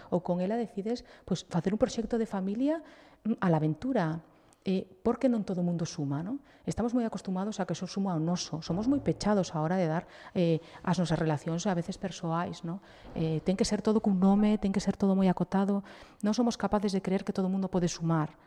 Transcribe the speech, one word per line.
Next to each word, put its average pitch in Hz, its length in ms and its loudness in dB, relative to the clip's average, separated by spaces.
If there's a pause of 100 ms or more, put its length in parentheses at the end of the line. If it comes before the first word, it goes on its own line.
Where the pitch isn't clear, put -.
ou 175 160 0
con 175 160 -2
ela 190 160 -2
decides, 226 480 -6 (240)
pois, - 240 -2
facer 185 240 0
un - 60 -6
proxecto 240 340 0
de 226 80 0
familia, 220 560 -2 (400)
mm, 220 160 -2
a 185 160 2
la 156 80 4
aventura. 165 640 -2 (400)
Eh, 190 240 -2 (160)
por 156 160 0
que 262 80 4
non 226 160 0
todo 180 160 -2
o 175 60 2
mundo 170 180 0
suma, 143 400 -4
non? 254 160 -6 (240)
Estamos 220 320 -2
moi 240 80 2
acostumados 202 560 -4
a 175 80 -4
que 165 80 -4
só - 80 -8
suma 190 320 -2
o 156 60 0
noso. 165 420 -4
Somos 175 240 -2
moi 277 160 2
pechados 196 480 0
á 156 80 -2
hora 160 160 0
de 190 80 2
dar, 160 240 -2 (240)
eh, 165 320 2 (160)
as 180 160 0
nosas 160 240 0
relacións, 165 480 -2
a 185 80 0
veces 175 240 -4
persoais, 170 640 -6
non? 170 160 -6 (320)
Eh, 160 320 -2
ten 190 160 2
que 226 80 2
ser 208 160 -2
todo 220 160 4
cun 196 160 2
nome, 202 400 6
ten 196 160 0
que 196 80 0
ser 196 160 0
todo 196 160 4
moi 190 160 4
acotado. 196 560 2 (400)
Non 208 80 2
somos 240 240 2
capaces 202 400 0
de 185 80 -2
creer 190 240 0
que 202 80 -4
todo 185 160 2
o - 0 -
mundo 190 160 0
pode 180 240 2
sumar, 165 540 0